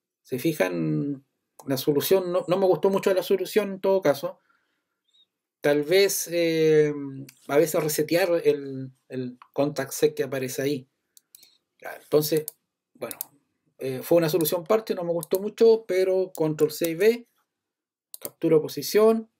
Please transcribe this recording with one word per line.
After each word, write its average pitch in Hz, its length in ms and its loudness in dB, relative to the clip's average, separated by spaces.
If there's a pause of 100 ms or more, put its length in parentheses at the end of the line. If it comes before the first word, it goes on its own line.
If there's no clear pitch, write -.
(240)
¿se 127 160 -8
fijan? 156 840 -2 (400)
La 139 100 -2
solución, 165 560 0
no, 175 160 -2
no 180 100 0
me 196 80 2
gustó 185 240 2
mucho 196 240 0
la 180 100 0
solución 196 500 -2
en 190 80 -12
todo 196 200 2
caso. 151 380 -2 (1200)
Tal 147 240 2
vez, 190 480 2
eh, 160 600 4 (560)
a 139 80 2
veces 160 260 2
resetear 165 640 0
el, 139 480 -2 (160)
el 123 280 -8 (140)
contact 143 400 -4
set 151 240 0
que 147 80 -2
aparece 131 380 -6
ahí. 139 280 -4 (920)
Ya, - 140 -12
entonces, 156 500 -2 (480)
bueno, - 240 -12 (640)
eh, 131 220 -6
fue 170 180 4
una 160 100 2
solución 175 340 -2
parche, 214 320 -2
no 180 80 -6
me 170 80 -4
gustó 170 280 -4
mucho, 220 460 4
pero 185 480 0
control 151 380 0
C 165 200 -2
y 165 40 -6
V, 226 320 2 (920)
captura 160 400 2
posición 214 680 2 (100)